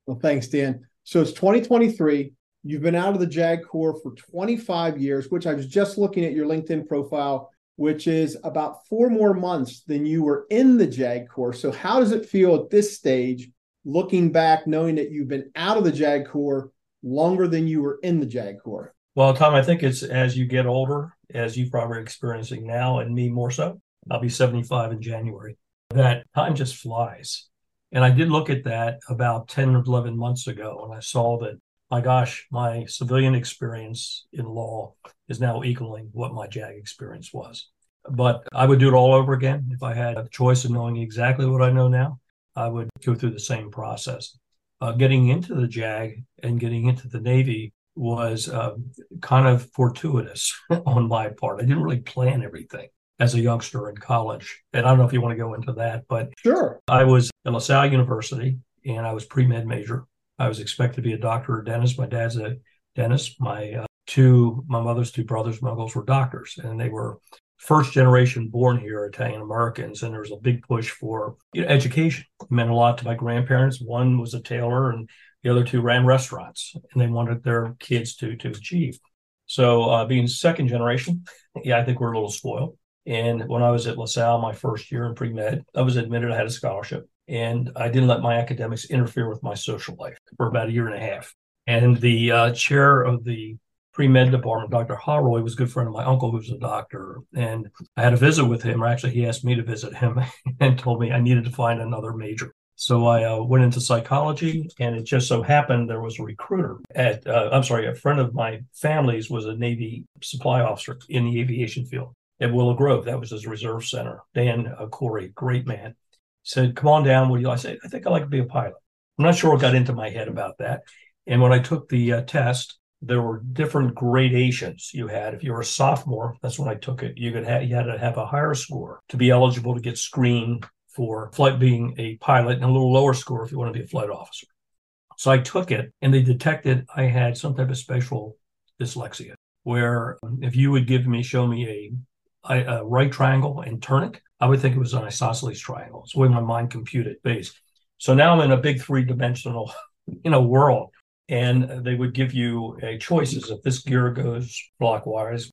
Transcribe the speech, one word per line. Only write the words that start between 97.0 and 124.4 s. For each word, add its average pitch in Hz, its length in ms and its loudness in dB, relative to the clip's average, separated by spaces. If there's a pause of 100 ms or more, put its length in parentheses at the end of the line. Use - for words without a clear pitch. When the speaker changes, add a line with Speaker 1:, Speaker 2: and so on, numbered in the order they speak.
Speaker 2:
And 113 360 -4 (260)
I 113 80 0
had 123 100 6
a 120 40 4
visit 151 280 6
with 117 160 0
him, 113 220 -2
or - 20 0
actually 123 280 -2
he 120 120 0
asked 117 180 -4
me 123 120 0
to 117 80 -2
visit 110 320 -10
him 123 240 0 (200)
<laughs> - 200 -8
and 131 180 4
told 117 220 -2
me 117 120 -2
I 123 80 2
needed 120 260 4
to 123 60 -4
find 117 300 -2
another 113 320 -8
major. 110 400 -10 (220)
So 120 320 2
I, 117 160 4
uh, 113 180 -2
went 127 220 4
into 123 180 4
psychology, 151 880 -2 (100)
and 120 160 -4
it 113 80 -6
just 127 240 0
so 117 140 0
happened 131 480 2
there 113 120 -6
was 113 180 -10
a 110 40 -10
recruiter 127 540 -6 (160)
at, 120 320 0
uh, 113 260 0
I'm 131 120 4
sorry, 117 240 0
a 120 80 -4
friend 143 240 0
of 120 160 0
my 113 260 -4 (140)
family's 127 560 0
was 110 140 -6
a 110 100 -8
Navy 117 500 -6 (160)
supply 127 400 0
officer 113 380 -4 (100)
in 120 160 0
the 120 140 -2
aviation 120 460 -4
field - 280 -10 (260)
at 120 140 0
Willow 123 220 4
Grove. 135 300 2
That 120 140 -4
was 117 120 -12
his 110 160 -10
reserve 113 360 -8
center. - 380 -8 (140)
Dan, 120 420 0
uh, 107 80 -10
Corey, 110 440 -6
great 123 360 -4
man, 110 300 -10 (480)
said, 127 320 0
"Come 147 140 2
on 151 140 6
down. 131 260 6
What 123 80 2
do 120 40 0
you," 123 80 -2
I 123 60 -2
said, - 280 -8
"I - 40 -18
think - 180 -10
I'd - 60 0
like 160 100 2
to 139 80 -8
be 139 80 -2
a 123 80 0
pilot." - 300 -6 (420)
I'm 147 80 4
not 170 100 6
sure 165 140 4
what 135 120 6
got 131 120 4
into 123 200 2
my 110 180 -8
head 113 160 -8
about - 320 -8
that. - 220 -6 (440)
And 123 160 4
when 123 100 8
I 127 60 8
took 151 320 -2
the, 120 240 2
uh, 120 80 0
test, 127 560 -2 (240)
there 123 220 0
were 113 180 -6 (120)
different 135 420 0
gradations 127 960 2